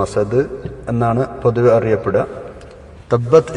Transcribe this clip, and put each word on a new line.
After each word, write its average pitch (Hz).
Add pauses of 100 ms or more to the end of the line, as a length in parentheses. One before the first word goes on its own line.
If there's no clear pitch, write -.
മസദ് 104 (520)
എന്നാണ് 117 (200)
പൊതുവെ 120
അറിയപ്പെടുക. 107 (880)
തബ്ബത് 120